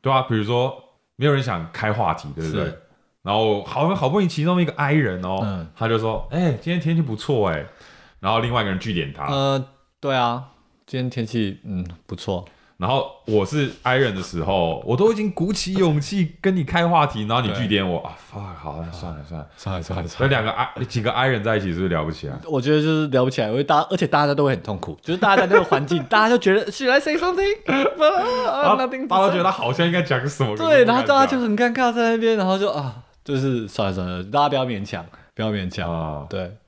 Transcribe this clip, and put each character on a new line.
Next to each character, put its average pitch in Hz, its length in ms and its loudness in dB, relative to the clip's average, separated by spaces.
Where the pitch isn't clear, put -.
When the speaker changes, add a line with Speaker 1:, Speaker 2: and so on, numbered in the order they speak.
Speaker 1:
对 135 100 0
啊， 131 100 2
比 120 120 -2
如 107 100 2
说 123 300 0
没 127 80 -4
有 147 80 4
人 135 100 2
想 87 300 -6
开 107 180 -2
话 104 220 0
题， 73 220 -8
对 80 120 -6
不 80 60 -4
对？ 95 140 -2
Speaker 2:
是。 80 120 -10
Speaker 1:
然 95 100 -4
后 107 300 2
好， 160 320 -2
好 143 140 0
不 175 100 0
容 196 60 2
易 175 40 0
其 151 140 -4
中 180 180 2
一 170 40 2
个 143 80 -4
I 147 220 -2
人 95 280 0
哦， 95 220 -4
Speaker 2:
嗯。 90 320 -6
Speaker 1:
他 113 100 -4
就 113 100 2
说 110 360 -2
：“哎， 156 280 0
今 170 120 -6
天 175 80 0
天 165 160 0
气 165 40 4
不 123 140 -2
错 107 360 0
哎。” 73 140 -4
然 98 140 -2
后 113 80 4
另 120 120 -2
外 120 100 2
一 - 20 0
个 98 80 -2
人 92 80 -2
据 110 120 -6
点 80 200 -4
他。 - 140 -8
Speaker 2:
呃， 135 380 0
对 139 120 -2
啊， 123 300 0
今 131 140 -6
天 127 80 -2
天 120 160 -4
气， 107 400 -2
嗯， 90 220 -4
不 92 80 -8
错。 90 280 -4
Speaker 1:
然 95 120 -2
后 131 220 0
我 107 200 4
是 143 240 -2
I 127 120 2
人 131 160 2
的 92 80 -6
时 87 220 -6
候， 85 420 0
我 120 120 0
都 214 160 4
已 - 20 0
经 208 160 -2
鼓 180 220 -2
起 185 220 -4
勇 165 260 2
气 175 400 -2
跟 190 160 2
你 165 80 0
开 170 240 0
话 160 180 4
题， 107 200 -4
然 117 140 0
后 117 80 -2
你 104 60 -2
据 117 140 -2
点 98 200 2
我， 85 120 -2
Speaker 2:
对。 - 80 -12
Speaker 1:
啊， - 80 -14
fuck， 98 320 -14
好， 78 240 -10
那 85 60 -10
算 85 260 -10
了， 73 80 -14
算 82 160 -12
了。 73 60 -14
Speaker 2:
算 95 200 -6
了， 90 80 -8
算 90 180 -6
了， 85 60 -8
算 131 200 -2
了。 135 80 2
Speaker 1:
那 113 60 0
两 - 20 -2
个 110 60 -2
I， 127 360 -4
几 117 140 -4
个 113 120 -2
I 127 160 0
人 113 160 -2
在 110 120 2
一 104 40 0
起 95 80 -4
是 82 80 -2
不 90 60 -2
是 92 60 0
聊 82 160 0
不 80 60 -4
起 78 160 -10
来？ 67 100 -8
Speaker 2:
我 139 100 0
觉 143 140 2
得 151 80 4
就 156 60 0
是 156 180 0
聊 127 160 2
不 131 80 2
起 131 100 -4
来， 110 60 0
因 107 80 -4
为 139 80 0
大 151 200 2
家， - 60 -2
而 190 80 -2
且 170 80 0
大 147 180 2
家 147 40 2
在 143 60 0
那 - 20 0
边 143 120 2
会 135 40 4
很 127 140 -2
痛 104 160 -6
苦， - 200 -10
就 165 140 -4
是 185 60 -4
大 196 160 6
家 190 60 6
在 185 40 2
那 202 140 6
个 - 20 0
环 147 240 0
境， 165 200 0
<laughs> - 40 -8
大 214 120 6
家 220 60 4
就 240 80 6
觉 208 160 4
得， 202 200 2
“Should 262 180 -2
I 262 80 6
say 302 180 0
something？” 370 420 0
Speaker 1:
<laughs> - 100 -20
然 339 1000 2
后 - 80 6
Speaker 2:
Nothing 254 120 0
to 262 100 -6
say。 262 80 -6
Speaker 1:
大 190 120 2
家 196 100 6
都 - 20 4
觉 180 60 0
得 175 80 0
他 190 80 2
好 120 200 -2
像 170 140 2
应 170 60 2
该 180 100 2
讲 131 260 0
什 139 160 -2
么， 107 120 -2
Speaker 2:
对， 330 100 -2
Speaker 1:
可 302 120 8
是 247 60 10
不 - 20 6
敢 - 0 -
讲。 - 0 -
Speaker 2:
然 233 100 4
后 269 100 0
大 277 140 6
家 269 100 4
就 262 100 0
很 220 160 0
尴 240 160 2
尬 247 220 2
在 233 160 2
那 226 60 2
边， 226 200 2
然 196 80 0
后 190 140 2
就， 196 120 0
啊， 123 340 -6
就 143 140 -2
是 127 320 0
算 98 220 0
了， 92 40 -2
算 92 100 -2
了， 90 200 -6
大 110 160 0
家 147 80 4
不 139 80 0
要 131 100 0
勉 104 180 -6
强， 85 220 -10
不 113 60 -4
要 107 100 0
勉 92 180 -4
强。 87 180 -6
Speaker 1:
啊。 78 400 -6
Speaker 2:
对。 95 280 -8